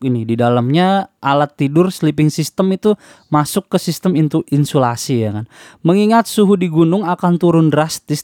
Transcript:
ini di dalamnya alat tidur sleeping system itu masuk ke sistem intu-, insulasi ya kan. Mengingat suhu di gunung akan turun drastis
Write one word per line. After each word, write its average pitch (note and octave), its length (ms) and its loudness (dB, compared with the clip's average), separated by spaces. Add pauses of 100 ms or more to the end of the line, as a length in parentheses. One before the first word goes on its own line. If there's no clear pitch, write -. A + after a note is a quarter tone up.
ini A#2+ 240 -2
di A2+ 80 -2
dalamnya C3 720 0 (160)
alat C#3+ 320 0
tidur D#3 320 0
sleeping D3+ 400 0
system F#3+ 480 -2
itu G#3+ 160 0 (400)
masuk D3+ 400 -2
ke F3+ 80 0
sistem F3+ 320 -4
intu-, D#3 400 0
insulasi C3 720 0
ya G#2 80 -2
kan. G#2 120 -8 (360)
Mengingat G#3 480 2
suhu G3+ 320 2
di F3+ 80 -2
gunung E3 400 0
akan F3 320 0
turun E3 320 4
drastis D3+ 520 -2